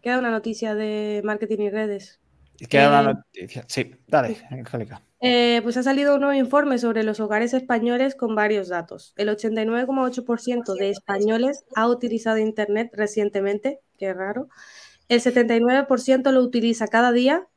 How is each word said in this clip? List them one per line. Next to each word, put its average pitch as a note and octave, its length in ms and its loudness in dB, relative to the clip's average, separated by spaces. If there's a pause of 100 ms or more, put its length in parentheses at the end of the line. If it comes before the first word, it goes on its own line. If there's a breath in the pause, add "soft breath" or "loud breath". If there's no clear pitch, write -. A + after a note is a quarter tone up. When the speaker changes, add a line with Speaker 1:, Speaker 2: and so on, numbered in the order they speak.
Speaker 1:
queda B3 160 0
una B3 120 -2
noticia A3 440 -4
de G#3+ 500 -4
marketing G#3 360 -4
y G#3 100 0
redes. G#3 500 -8 (480)
Speaker 2:
Queda C#3+ 320 6
una C#3 100 2
Speaker 1:
Eh, C3+ 40 -2
Speaker 2:
noticia. - 540 -14
Sí, - 280 -6 (100)
dale, B2 300 2
Speaker 1:
sí. - 140 -20
Speaker 2:
Angélica. A#2 520 -10 (180)
Speaker 1:
Eh, A#3+ 420 4
pues A#3 160 -4
ha B3+ 40 -2
salido C#4 340 2
un C4 40 2
nuevo C#4 180 2
informe C4+ 400 2
sobre A3+ 240 0
los G#3+ 160 -2
hogares A3 360 -2
españoles B3+ 600 0
con A3+ 200 -4
varios G#3 340 0
datos. F3 480 -10
El G#3 140 -2
ochenta A3 320 -2
y G#3+ 40 -2
nueve A#3+ 200 -2
coma C4 160 -2
ocho B3+ 220 -4
por A#3+ 160 -2
ciento A#3+ 340 -4
de G3 160 -2
españoles G#3+ 760 -2 (100)
ha A3+ 140 2
utilizado A3+ 500 -2
Internet G#3+ 540 -2
recientemente, G#3 880 -2 (180)
qué F#3+ 140 -6
raro. G3+ 360 -6 (600 loud breath)
El A#3+ 120 4
setenta A#3+ 360 2
y A#3 40 4
nueve B3+ 280 4
por B3+ 120 2
ciento C4 300 2
lo C4 120 4
utiliza A#3 460 0
cada A#3+ 220 4
día C4 360 2 (100)